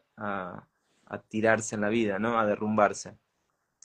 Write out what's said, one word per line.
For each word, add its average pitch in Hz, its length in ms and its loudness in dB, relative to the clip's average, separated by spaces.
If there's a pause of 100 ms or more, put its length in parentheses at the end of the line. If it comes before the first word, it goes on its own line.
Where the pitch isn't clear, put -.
(160)
a, 98 540 -8 (360)
a 101 120 -10
tirarse 110 580 0
en 104 60 -4
la 104 80 0
vida, 107 280 0
¿no? 113 220 0
A 110 60 2
derrumbarse. 104 720 2 (680)